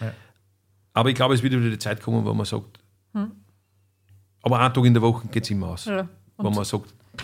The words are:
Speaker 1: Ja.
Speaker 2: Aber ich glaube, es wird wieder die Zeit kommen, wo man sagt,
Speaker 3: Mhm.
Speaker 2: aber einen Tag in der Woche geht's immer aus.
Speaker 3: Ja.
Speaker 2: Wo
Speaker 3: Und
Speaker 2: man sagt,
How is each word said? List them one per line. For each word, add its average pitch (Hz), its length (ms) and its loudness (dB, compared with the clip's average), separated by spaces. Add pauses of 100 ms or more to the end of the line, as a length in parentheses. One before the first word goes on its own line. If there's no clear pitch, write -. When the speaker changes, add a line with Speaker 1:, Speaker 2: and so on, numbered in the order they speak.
Speaker 1:
Ja. 113 100 -6 (840)
Speaker 2:
Aber 117 160 4
ich 131 60 0
glaube, 131 200 2
es 120 80 2
wird 131 100 2
wieder 120 160 2
die 107 100 -6
Zeit 104 220 -6
kommen, 113 240 -2
wo 107 80 -2
man 107 120 -2
sagt, - 340 -8 (340)
Speaker 3:
Mhm. 214 180 -6 (1120)
Speaker 2:
aber 120 160 2
einen 127 140 4
Tag 127 120 2
in 120 80 8
der 117 80 4
Woche 117 280 2
geht's - 220 -4
immer 98 180 -4
aus. 90 160 -10
Speaker 3:
Ja. 190 220 -4 (300)
Speaker 2:
Wo - 100 -4
Speaker 3:
Und 104 80 0
Speaker 2:
man 101 100 -4
sagt, - 280 -6 (300)